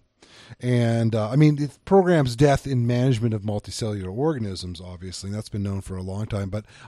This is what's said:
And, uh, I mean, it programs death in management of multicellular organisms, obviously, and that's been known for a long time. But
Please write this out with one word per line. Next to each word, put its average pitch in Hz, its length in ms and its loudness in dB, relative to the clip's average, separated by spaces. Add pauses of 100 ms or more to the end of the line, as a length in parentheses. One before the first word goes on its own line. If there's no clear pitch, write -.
(600)
And, 117 540 2
uh, 107 140 -2
I 131 80 -2
mean, 151 260 6
it 143 220 -6
programs 175 500 4
death 143 320 4
in 127 200 0
management 120 480 2
of 101 80 -6
multicellular 104 680 -6
organisms, 98 680 -4
obviously, 90 480 -12
and 101 80 -6
that's 107 140 -8
been 104 120 -4
known 98 200 -4
for 95 140 -10
a 92 60 -8
long 95 240 -6
time. 101 220 -4
But 107 160 -6 (240)